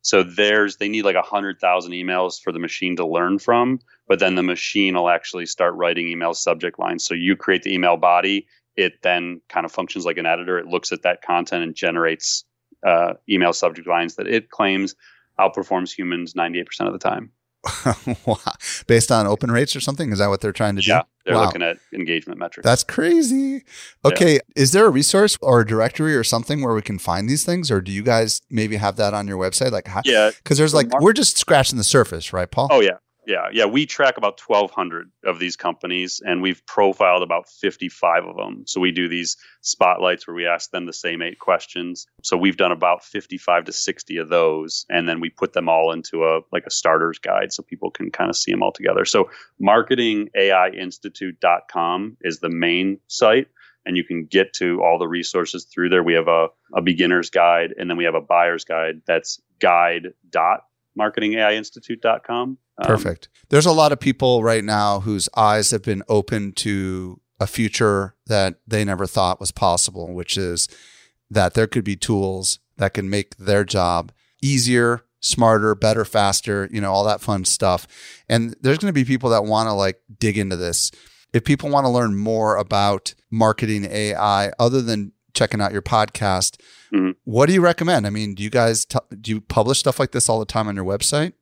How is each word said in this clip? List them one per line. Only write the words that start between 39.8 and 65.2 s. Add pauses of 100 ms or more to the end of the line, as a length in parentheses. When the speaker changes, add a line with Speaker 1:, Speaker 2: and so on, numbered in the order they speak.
Speaker 1:
where
we
ask
them
the
same
eight
questions. (160)
So
we've
done
about
fifty-five
to
sixty
of
those,
and
then
we
put
them
all
into
a, (100)
like,
a
starter's
guide
so
people
can
kinda
see
'em
all
together.
So (300)
marketing
A
I
institute
dot
com
is
the
main
site, (360)
and
you
can
get
to
all
the
resources
through
there.
We
have
a, (300)
a
beginner's
guide,
and
then
we
have
a
buyer's
guide.
That's (200)
guide (180)
dot (340)
marketing
A
I
institute
dot
com. (200)
Um,
Speaker 2:
Perfect. (180)
There's
a
lot
of
people
right
now
whose